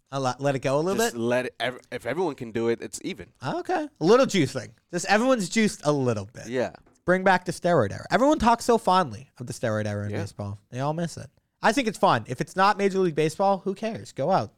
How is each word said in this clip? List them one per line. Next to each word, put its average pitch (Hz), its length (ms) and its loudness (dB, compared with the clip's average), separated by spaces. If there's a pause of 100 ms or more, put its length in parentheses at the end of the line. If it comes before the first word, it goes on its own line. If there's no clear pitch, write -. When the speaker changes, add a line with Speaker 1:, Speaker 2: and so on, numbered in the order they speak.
(120)
Speaker 1:
A 135 80 -6
lot, 127 220 -2
let 139 140 0
it 135 40 -2
go 135 180 0
a 151 40 0
little 185 220 -2
Speaker 2:
just 233 120 0
Speaker 1:
bit? 120 60 -8
Speaker 2:
let 120 260 0
it, - 120 -12
ev-, 123 200 -4 (120)
if 123 140 -10
everyone 147 300 -4
can 117 160 -10
do 113 180 0
it, 117 120 0
it's - 220 -12
even. - 240 -10 (160)
Speaker 1:
Okay. 320 440 -4 (120)
A - 40 -2
little 233 240 8
juicing. 135 420 0 (240)
Just 175 120 -4
everyone's 214 440 2
juiced 214 360 0
a 151 60 2
little 123 400 0
bit. - 160 -16
Speaker 2:
Yeah. 117 240 -2 (340)
Speaker 1:
Bring 185 180 2
back 185 220 2
the 175 60 -6
steroid 151 400 0
era. - 200 -12
Everyone 269 280 4
talks 233 260 4
so 233 120 4
fondly 170 520 0 (100)
of 127 80 -10
the 123 60 -8
steroid 107 340 -2
era 104 180 -4
in 104 60 -6
Speaker 2:
Yeah. 104 100 -4
Speaker 1:
baseball. 101 380 -10 (120)
They 120 100 -10
all 147 120 -2
miss 165 240 -6
it. 113 120 -16 (320)
I 214 120 2
think 254 140 0
it's 202 100 -6
fun. 139 300 4
If 127 140 -6
it's - 140 -6
not 190 220 4
Major 190 220 0
League 180 160 0
Baseball, 165 440 2
who 196 160 -6
cares? 196 380 -10
Go 147 180 -2
out. 131 260 0